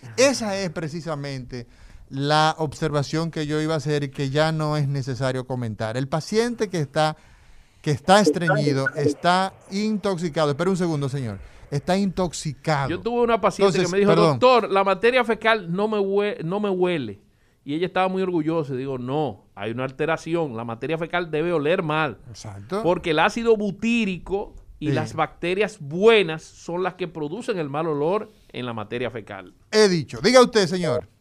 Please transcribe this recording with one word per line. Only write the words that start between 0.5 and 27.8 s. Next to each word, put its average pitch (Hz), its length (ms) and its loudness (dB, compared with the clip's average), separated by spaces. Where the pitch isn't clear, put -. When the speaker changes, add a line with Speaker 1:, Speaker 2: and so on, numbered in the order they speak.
Speaker 1:
es 196 120 -4
precisamente 139 960 -8
la 151 480 2
observación 156 720 -2
que 156 160 -4
yo 151 160 -2
iba 156 120 0
a 160 40 0
hacer 147 260 -2
y - 60 -8
que 139 200 -4
ya 151 220 2
no 151 240 -2
es 147 120 0
necesario 131 580 -4
comentar. 113 500 -6
El 135 120 -4
paciente 220 600 -2
que 180 120 -4
está, 156 360 0
que 151 120 -2
está 185 280 6
estreñido 147 760 2
está 170 600 0
intoxicado. 185 800 -2
Espera 160 200 0
un 196 60 0
segundo, 160 320 -2
señor. 120 300 -6
Está 143 260 0
intoxicado. 160 960 -2
Speaker 2:
Yo 180 100 -4
tuve 240 220 0
una 226 180 4
paciente 196 380 4
Speaker 1:
Entonces, 180 120 2
Speaker 2:
que 185 60 0
me 196 40 4
dijo, 196 100 6
Speaker 1:
perdón. 160 280 6
Speaker 2:
"Doctor, 240 320 6
la 196 140 4
materia 233 400 4
fecal 220 480 0
no 202 160 0
me 214 100 -2
hue-, 202 460 0
no 185 160 -4
me 208 80 0
huele". 175 520 0
Y 135 80 -6
ella 170 120 -2
estaba 185 220 0
muy 190 140 -2
orgullosa. 160 520 -2
Y - 20 -4
digo, 131 220 -6
"No, 127 560 -4
hay 104 160 -6
una 123 140 -4
alteración. 156 680 -2
La 113 100 -8
materia 127 340 -6
fecal 170 320 -4
debe 156 200 -2
oler 170 320 0
mal". 151 360 -2
Speaker 1:
Exacto. 110 540 -10
Speaker 2:
Porque 175 300 0
el 151 60 2
ácido 220 380 2
butírico 202 1000 -2
y 151 100 -4
Speaker 1:
Sí. 147 40 0
Speaker 2:
las 139 220 -2
bacterias 180 640 -2
buenas 170 600 4
son - 400 -8
las 180 120 -2
que 180 140 -8
producen 170 500 -6
el 147 120 -4
mal 151 160 -4